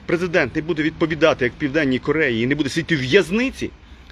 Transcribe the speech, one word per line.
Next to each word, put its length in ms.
президент 500
не 60
буде 220
відповідати, 640
як 80
в 40
Південній 420
Кореї, 440
і 40
не 80
буде 140
сидіти 260
в 40
в'язниці, 720